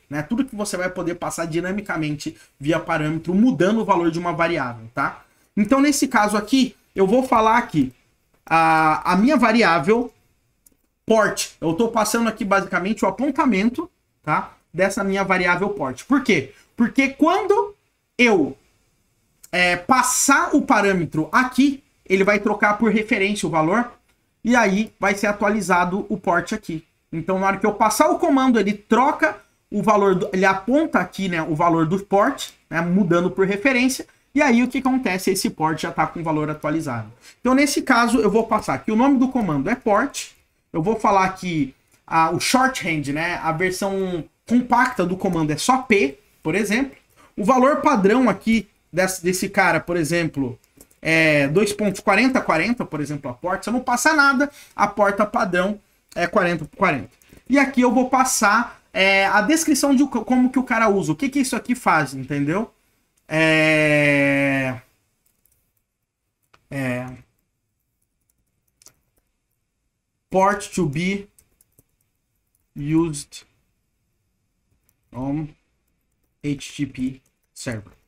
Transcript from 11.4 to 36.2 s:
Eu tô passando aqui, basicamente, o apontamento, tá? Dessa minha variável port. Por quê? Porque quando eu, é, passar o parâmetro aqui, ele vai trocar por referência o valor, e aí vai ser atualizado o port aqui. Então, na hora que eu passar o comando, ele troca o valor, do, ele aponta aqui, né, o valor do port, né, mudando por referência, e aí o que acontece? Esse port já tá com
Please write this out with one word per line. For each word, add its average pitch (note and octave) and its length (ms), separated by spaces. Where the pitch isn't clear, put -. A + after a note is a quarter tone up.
Eu E3 140
tô A3+ 140
passando A3+ 400
aqui, A3 160
basicamente, G3 600
o G3+ 40
apontamento, B3 840
tá? E3 320
Dessa F#3+ 300
minha G3 220
variável F3+ 460
port. C3 340
Por C#4 180
quê? D#3+ 300
Porque C4 340
quando F#4+ 640
eu, G3 400
é, F3+ 240
passar C#4 800
o C#4+ 80
parâmetro F#3 680
aqui, C4 540
ele F#3+ 180
vai G#3 140
trocar G#3 400
por A3 120
referência G#3 560
o D#3 40
valor, E3 420
e A#3 140
aí G#3+ 420
vai G3+ 160
ser G3+ 120
atualizado G3+ 840
o A3 80
port F3 360
aqui. E3+ 340
Então, E3 260
na G3 100
hora G3 100
que - 80
eu G#3 80
passar A3 340
o F4 100
comando, C4 400
ele G3+ 140
troca D4 640
o G#3 120
valor, G3+ 320
do, F3+ 180
ele F#3+ 140
aponta A#3 540
aqui, F#3+ 280
né, E3+ 140
o D#3+ 120
valor E3 300
do F3 140
port, G#3 520
né, D#3+ 100
mudando F3 500
por F#3+ 160
referência, B3 600
e C#4+ 60
aí B3 220
o B3+ 60
que C4+ 100
acontece? B3+ 540
Esse F#3+ 180
port D#3 320
já E3+ 80
tá D#3+ 160
com F3 140